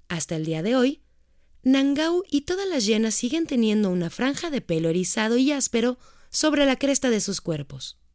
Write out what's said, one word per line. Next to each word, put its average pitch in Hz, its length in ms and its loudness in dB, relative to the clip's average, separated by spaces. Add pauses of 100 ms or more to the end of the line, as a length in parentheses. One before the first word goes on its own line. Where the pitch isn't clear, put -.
hasta 165 260 -4
el 156 100 -4
día 160 180 -4
de 226 120 0
hoy, 262 280 0 (600)
Nangao 285 680 2
y 285 120 0
todas 381 260 -4
las 285 180 -2
hienas 220 300 2
siguen 311 300 -2
teniendo 214 440 2
una 175 200 -2
franja 277 400 -4
de 269 120 -4
pelo 165 280 -2
erizado 214 480 0
y 262 140 2
áspero 247 480 -2 (300)
sobre 294 360 2
la 262 120 2
cresta 269 320 2
de 214 120 2
sus 196 180 -2
cuerpos. 143 600 -8 (160)